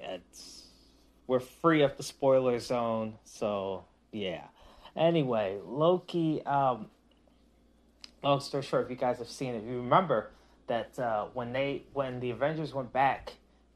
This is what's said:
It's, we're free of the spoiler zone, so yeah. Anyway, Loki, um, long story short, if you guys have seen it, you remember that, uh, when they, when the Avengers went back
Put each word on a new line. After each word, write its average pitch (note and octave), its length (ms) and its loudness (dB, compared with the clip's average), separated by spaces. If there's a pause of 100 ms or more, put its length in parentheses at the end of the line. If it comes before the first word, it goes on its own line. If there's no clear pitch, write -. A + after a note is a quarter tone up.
It's, - 640 -14 (600)
we're B2+ 120 2
free D#3 420 4
of C3+ 140 4
the - 80 -12
spoiler C3 560 4
zone, A2+ 540 -2 (100)
so G2 640 -4 (260)
yeah. F2+ 320 -6 (540)
Anyway, B2 640 2
Loki, D#3+ 840 0
um, C3 420 0 (1300)
long C#3+ 200 2
story C3+ 220 -6
short, B2+ 200 0
if - 60 -8
you B2 80 -8
guys B2+ 220 -2
have A2+ 100 -10
seen B2+ 260 -6
it, G#2 80 -6
you B2 140 -6
remember C3 540 2 (360)
that, A#2 320 -4
uh, A2+ 340 0
when A#2+ 200 -6
they, C#3 380 -2
when C3 280 -4
the B2 100 -4
Avengers C#3 440 -2
went C3 200 -6
back C3 400 0 (420)